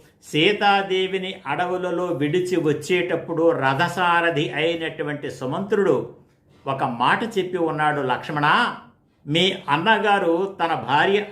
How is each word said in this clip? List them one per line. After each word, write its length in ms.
సీతాదేవిని 1040
అడవులలో 580
విడిచి 520
వచ్చేటప్పుడు 960
రథసారథి 1000
అయినటువంటి 760
సుమంత్రుడు 840
ఒక 160
మాట 540
చెప్పి 200
ఉన్నాడు, 440
"లక్ష్మణ, 720
మీ 280
అన్నగారు 920
తన 100
భార్య 580